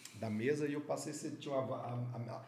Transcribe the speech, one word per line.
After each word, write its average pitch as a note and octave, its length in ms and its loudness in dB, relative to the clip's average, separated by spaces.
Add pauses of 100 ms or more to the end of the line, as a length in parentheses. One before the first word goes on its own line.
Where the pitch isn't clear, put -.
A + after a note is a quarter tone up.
(160)
da G#2+ 140 -2
mesa C#3 380 4
e C#3+ 60 0
eu D3 80 0
passei, C#3+ 320 0
se-, D3 180 -4
tinha - 220 -4
uma C3+ 120 4
va-, - 120 0
a, A#2+ 400 -2
a, A#2+ 180 -4
a, - 120 -8